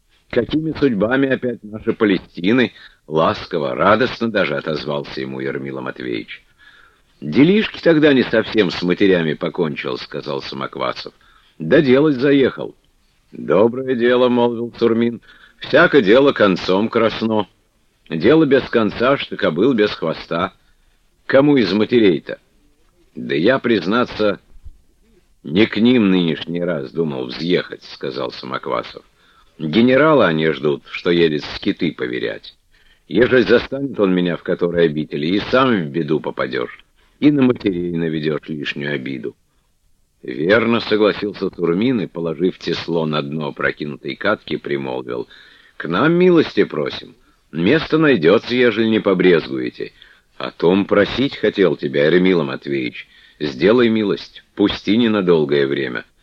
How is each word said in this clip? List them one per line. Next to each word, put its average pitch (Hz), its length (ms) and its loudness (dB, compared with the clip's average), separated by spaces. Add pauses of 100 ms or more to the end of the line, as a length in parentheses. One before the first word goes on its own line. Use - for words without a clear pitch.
(300)
«Какими 151 420 -2
судьбами 131 560 0
опять 123 360 -4
наши 107 280 -6
Палестины?» — 104 800 0 (360)
ласково, 80 680 -2
радостно 110 560 0
даже 85 240 -2
отозвался 71 640 -6
ему 65 220 -8
Ермила 67 400 -8
Матвеевич. 62 640 -10 (760)
«Делишки 151 640 2
тогда 151 320 4
не 127 80 4
совсем 110 480 0
с - 140 -6
матерями 87 500 2
покончил», — 73 640 -6
сказал 69 460 -10
Самоквасов. 65 720 -10 (420)
«Да 87 240 2
делать 139 360 4
заехал». 120 580 0 (560)
«Доброе 117 640 0
дело», — 123 340 2
молвил 120 480 0
Сурмин. 117 440 0 (360)
«Всяко 151 440 4
дело 127 300 6
концом 98 580 0
красно. 110 580 -2 (600)
Дело 123 380 4
без 123 240 4
конца, 117 480 0
что - 180 -10
кобыл 95 380 0
без 104 160 2
хвоста. 82 640 -6 (720)
Кому 143 320 4
из 95 160 2
матерей-то?» 104 640 2 (800)
«Да 62 180 -8
я, 98 240 2
признаться, 107 800 0 (1040)
не 92 240 0
к - 120 -4
ним 113 340 4
нынешний 85 520 -2
раз 73 280 -6
думал 69 340 -4
взъехать», — 71 580 -4 (100)
сказал 64 380 -8
Самоквасов. 64 720 -8 (540)
«Генерала 127 680 4
они 80 240 0
ждут, 69 340 -4
что - 240 -6
едет 82 340 2 (120)
скиты 92 360 -4
поверять. 60 640 -8 (520)
Ежели 117 340 4
застанет 120 580 0
он 98 140 2
меня 90 240 0
в - 60 -20
которой 85 420 0
обители, 76 400 -4
и 95 140 -2
сам 127 360 0
в 82 140 -4
беду 76 300 -2
попадешь, 64 640 -8 (340)
и 147 120 4
на 143 100 0
матерей 101 500 0
наведешь 78 560 -4
лишнюю 71 460 -8
обиду». 64 420 -10 (880)
«Верно», — 101 580 0
согласился 101 680 0
Турмин 95 520 0
и, 78 60 -6
положив 82 500 -4
тесло 82 480 -4
на 76 160 -2
дно 73 260 -8
опрокинутой 69 680 -6
катки, 98 420 -4
примолвил: 64 680 -8 (500)
«К - 100 -10
нам 113 260 2
милости 170 500 4
просим. 76 520 -6 (360)
Место 139 480 0
найдется, 117 560 4
ежели 113 320 2
не 110 120 2
побрезгуете». 80 920 0 (440)
«О 64 140 -10
том 92 340 2
просить 101 520 0
хотел 95 380 2
тебя, 71 320 -2
Ермила 90 360 4
Матвеевич. 65 640 -8 (320)
Сделай 87 500 2
милость, 104 540 -4 (120)
пусти 101 420 0
ненадолгое 87 680 2
время», — 67 380 -6 (200)